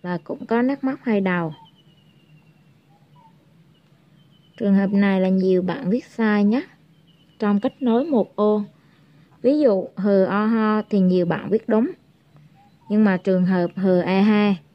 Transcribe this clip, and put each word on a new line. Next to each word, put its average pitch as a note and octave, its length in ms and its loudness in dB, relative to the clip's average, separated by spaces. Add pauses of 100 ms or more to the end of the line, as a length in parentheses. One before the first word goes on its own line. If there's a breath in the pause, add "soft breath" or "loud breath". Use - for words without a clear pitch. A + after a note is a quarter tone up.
là F3+ 220 -6
cũng - 220 -12
có A#3 160 0
nét C#4 220 -4
móc C4+ 180 -4
hai G#3+ 180 -2
đầu. F3 340 -4 (3000)
Trường G3+ 180 2
hợp G3 180 2
này G3 280 2
là F#3 80 2
nhiều F#3+ 340 2
bạn F3+ 280 -6
viết B3 140 -2
sai G#3 400 -2
nhé. A#3 180 0 (760)
Trong G#3 220 0
cách - 220 -6
nối A#3+ 220 0
một C4 320 -2
ô. G#3+ 260 0 (800 soft breath)
Ví C#4 160 2
dụ G#3+ 380 0
hờ F#3+ 280 2
o G#3 220 -2
ho G#3+ 360 0
thì G#3 180 -2
nhiều F3+ 260 2
bạn E3 240 -6
viết A3 180 -2
đúng. A#3 220 0 (960)
Nhưng G#3+ 160 2
mà F#3+ 120 2
trường F#3 300 0
hợp F3+ 300 0
hờ F#3 240 2
a F#3 200 0
ha G#3 340 2 (200)